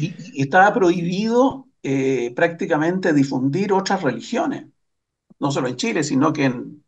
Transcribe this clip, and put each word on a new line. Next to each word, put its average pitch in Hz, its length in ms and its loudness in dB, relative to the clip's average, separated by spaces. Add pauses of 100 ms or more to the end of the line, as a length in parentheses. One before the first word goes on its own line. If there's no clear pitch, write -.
y, 190 80 -8 (200)
y 139 80 -2
estaba 202 300 4
prohibido, 190 960 0 (140)
eh, 135 520 -2
prácticamente 170 800 0
difundir 139 600 0
otras 190 300 0
religiones, 160 640 -4 (720)
no 143 120 -2
solo 135 180 -2
en 123 80 -8
Chile, 208 280 -2
sino 143 280 2
que 147 120 -2
en - 440 -4